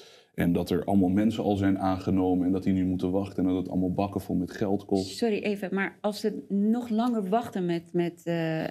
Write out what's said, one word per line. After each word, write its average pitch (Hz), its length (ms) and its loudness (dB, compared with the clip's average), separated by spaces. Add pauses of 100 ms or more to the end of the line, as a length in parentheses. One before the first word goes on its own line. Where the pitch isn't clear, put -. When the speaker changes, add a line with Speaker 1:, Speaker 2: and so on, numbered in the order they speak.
(340)
Speaker 1:
En 85 200 2
dat 87 160 0
er 87 140 0
allemaal 98 260 4
mensen 107 340 2
al 101 120 2
zijn 98 240 2
aangenomen 95 680 2
en 90 60 2
dat 92 120 0
die 98 100 2
nu 92 120 2
moeten 90 260 0
wachten 98 320 -2
en 92 60 2
dat 92 80 2
het 92 120 -4
allemaal 92 240 0
bakken 101 280 -2
vol 90 140 -4
met 90 160 -2
geld 98 340 -2
kost. 95 320 -2
Speaker 2:
Sorry 220 220 0
even, 202 340 -4
maar 190 280 -2
als 208 180 -2
ze 208 300 -4
nog 220 400 0
langer 220 400 0
wachten 208 360 0
met, 170 280 -4
met, 175 320 0
eh, 160 460 -2